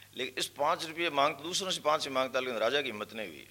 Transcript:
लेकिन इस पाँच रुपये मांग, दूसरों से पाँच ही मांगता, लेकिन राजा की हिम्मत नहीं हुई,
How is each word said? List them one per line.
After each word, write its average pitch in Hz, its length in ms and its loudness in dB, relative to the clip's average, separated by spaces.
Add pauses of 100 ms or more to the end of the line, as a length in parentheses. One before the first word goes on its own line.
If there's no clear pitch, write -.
(180)
लेकिन 131 200 -2
इस - 100 -2
पाँच 165 380 0
रुपये 160 240 -2
मांग, 147 260 4
दूसरों 180 360 -4
से 165 80 -4
पाँच 151 280 2
ही 139 60 -4
मांगता, 131 260 0
लेकिन 127 160 -2
राजा 120 260 2
की 135 80 -4
हिम्मत 104 240 -8
नहीं 110 140 -6
हुई, 76 240 -14